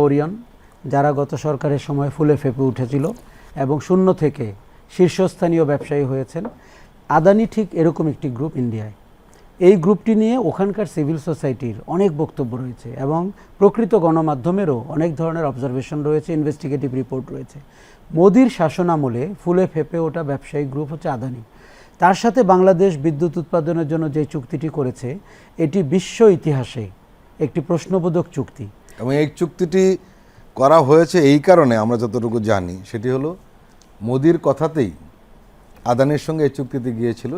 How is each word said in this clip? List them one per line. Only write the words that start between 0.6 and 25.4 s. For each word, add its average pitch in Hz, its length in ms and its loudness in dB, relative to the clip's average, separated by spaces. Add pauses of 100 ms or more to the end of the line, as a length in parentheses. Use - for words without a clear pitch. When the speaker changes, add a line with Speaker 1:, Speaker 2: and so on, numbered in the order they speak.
Speaker 1:
যারা 143 180 2 (100)
গত 139 100 -4 (140)
সরকারের 147 420 -2
সময় 143 300 -4
ফুলে 151 260 4
ফেঁপে 135 280 0
উঠেছিল 131 340 -4 (600)
এবং 139 120 -2 (100)
শূন্য 185 200 2 (160)
থেকে 139 240 -2 (500)
শীর্ষস্থানীয় 170 760 2
ব্যবসায়ী 143 400 -2
হয়েছেন, 135 340 -6 (680)
আদানি 190 340 6 (100)
ঠিক 214 120 0 (140)
এরকম 160 320 2
একটি - 240 -6
গ্রুপ 147 260 -6
ইন্ডিয়ায়। 110 320 -6 (680)
এই 185 140 8 (100)
গ্রুপটি 208 280 2 (100)
নিয়ে 226 140 2 (140)
ওখানকার 196 440 -4
সিভিল 156 320 -2
সোসাইটির 131 500 -6 (180)
অনেক 190 160 2 (120)
বক্তব্য 131 300 -6 (100)
রয়েছে 120 260 -12 (160)
এবং 156 160 -2 (380)
প্রকৃত 202 340 2 (120)
গণমাধ্যমেরও 160 760 0 (160)
অনেক 160 160 0 (100)
ধরনের 160 300 -4
অবজারভেশন 127 480 -6 (100)
রয়েছে, 151 300 -2
ইনভেস্টিগেটিভ 143 520 -4 (100)
রিপোর্ট 131 320 -6
রয়েছে। 135 260 -14 (520)
মোদির 202 380 6 (100)
শাসনামলে 151 640 -2 (180)
ফুলে 180 320 2
ফেঁপে 156 340 -4
ওঠা 160 240 -6
ব্যবসায়িক 143 440 -6
গ্রুপ 147 180 -6
হচ্ছে 165 240 -8
আদানি। 123 260 -10 (580)
তার 175 220 4
সাথে 233 180 2 (120)
বাংলাদেশ 185 400 4 (120)
বিদ্যুৎ 156 380 -2
উৎপাদনের 165 500 -2
জন্য 160 120 -2 (120)
যে 156 60 0 (100)
চুক্তিটি 156 360 -8 (100)
করেছে, 127 300 -6 (560)